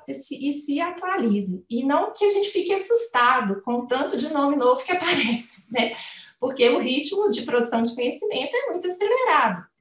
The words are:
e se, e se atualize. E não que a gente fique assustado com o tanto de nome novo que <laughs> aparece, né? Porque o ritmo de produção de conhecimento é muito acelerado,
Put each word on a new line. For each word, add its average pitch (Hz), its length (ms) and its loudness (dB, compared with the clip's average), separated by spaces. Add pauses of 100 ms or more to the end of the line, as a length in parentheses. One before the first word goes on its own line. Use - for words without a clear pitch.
e 277 60 -8
se, - 340 -8
e 285 40 0
se 285 280 -4
atualize. 240 920 -2
E 240 140 -2
não 320 280 2
que - 120 -2
a 403 40 6
gente 403 220 2
fique 349 220 0
assustado 247 920 2
com 240 120 -4
o 247 120 -2
tanto 269 300 0
de 302 160 -4
nome 285 240 2
novo 247 280 2
que - 60 -6
<laughs> 359 60 0
aparece, 285 760 -2
né? 233 220 0 (460)
Porque 247 280 4
o 285 120 4
ritmo 392 500 0
de 233 120 -2
produção 233 400 0
de 233 120 -2
conhecimento 254 600 -2
é 539 140 -2
muito 359 160 -6
acelerado, 359 760 2 (160)